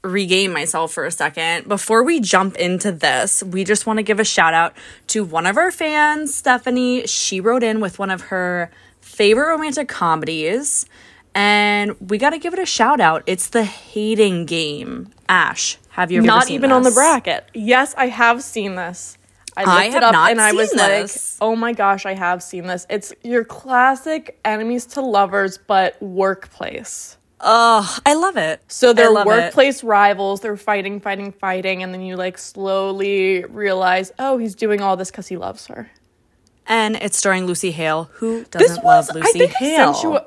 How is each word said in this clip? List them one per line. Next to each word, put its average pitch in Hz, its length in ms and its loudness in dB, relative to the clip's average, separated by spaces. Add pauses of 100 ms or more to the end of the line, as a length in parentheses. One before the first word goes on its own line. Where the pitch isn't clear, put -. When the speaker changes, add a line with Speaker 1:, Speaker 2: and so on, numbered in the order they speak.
Speaker 1:
regain 190 480 0
myself 160 400 -4
for 151 140 -6
a 175 60 -6
second. 160 580 -4
Before 220 340 0
we 330 160 0
jump 190 380 0
into 180 340 -2
this, 160 520 0
we 190 200 -4
just 208 240 0
wanna 220 160 -2
give 202 160 0
a 220 60 0
shout 165 280 2
out 165 220 0 (320)
to 214 160 -2
one 165 220 -4
of 196 120 0
our 359 140 2
fans, 302 640 0
Stephanie. 247 720 0
She - 320 -4
wrote 233 240 2
in 220 160 -2
with 190 180 -6
one 196 140 -6
of 180 120 -6
her 180 460 -4 (320)
favorite 220 480 2
romantic 302 400 -4
comedies, 165 960 -2 (500)
and 208 580 2 (160)
we 208 80 0
gotta 302 220 2
give 349 140 -6
it 370 60 -4
a 359 60 -4
shout 254 360 2
out. 160 260 2
It's 180 220 -2
The 226 160 2
Hating 208 800 0
Game. 151 680 -6 (180)
Ash, 170 480 0 (120)
have 180 200 -4
you 180 100 0
ever 226 80 4
Speaker 2:
Not 233 180 4
Speaker 1:
seen 269 100 -6
Speaker 2:
even 262 160 2
on 254 120 4
the 254 60 6
Speaker 1:
this? 214 60 0
Speaker 2:
bracket. 262 580 2
Yes, 240 440 2
I 262 100 0
have 240 340 2
seen 202 340 -8
this. 180 420 -12 (400)
I 196 60 -4
Speaker 1:
I - 20 -2
Speaker 2:
looked 180 200 6
Speaker 1:
have 247 100 -4
Speaker 2:
it 262 80 4
up 170 100 6
Speaker 1:
not 165 180 6
Speaker 2:
and 226 100 2
I 214 100 6
Speaker 1:
seen 190 60 2
Speaker 2:
was 220 140 2
Speaker 1:
this. 202 680 0
Speaker 2:
like, 220 80 0
"Oh 226 80 0
my 233 180 -4
gosh, 196 340 0
I 190 60 -6
have 180 280 -4
seen 180 240 -12
this." 180 240 -8
It's 202 240 -8 (100)
your 240 200 -2
classic 262 1000 -2
enemies 220 420 -4
to - 140 -8
lovers, 196 680 0
but 190 340 2 (460)
workplace. - 680 -14 (220)
Speaker 1:
Ugh, 226 680 4
I 294 80 6
love 339 240 0
it. 156 300 -4
Speaker 2:
So 247 240 4
Speaker 1:
I - 20 4
Speaker 2:
they're 233 180 8
Speaker 1:
love 208 160 4
it. - 20 4
Speaker 2:
workplace 262 540 4
rivals. 202 580 2
They're 214 160 -6
fighting, 202 440 -4
fighting, 202 300 -8
fighting, 185 520 -6
and 185 100 -10
then 185 80 -12
you, 185 140 -10
like, 185 220 -8
slowly 196 1080 -2
realize, 190 720 -2
"Oh, 269 200 -2
he's 220 180 -6
doing 208 260 -2
all 196 160 0
this 190 140 -10
'cause - 160 -16
he 185 100 -10
loves 95 300 -12
her." - 240 -16 (760)
Speaker 1:
And 220 300 2
it's - 220 -4
starring 185 280 0
Lucy 180 260 -4
Hale. 160 420 -4
Who 226 260 -6
Speaker 2:
This 233 80 -16 (220)
Speaker 1:
doesn't 679 160 -6
love 698 220 6
Speaker 2:
was, - 80 -8
Speaker 1:
Lucy - 140 0
Speaker 2:
I - 40 4
think 523 200 4
Speaker 1:
Hale? 302 360 2
Speaker 2:
I - 40 2
sent - 100 -6
you 320 140 -2
a - 100 -4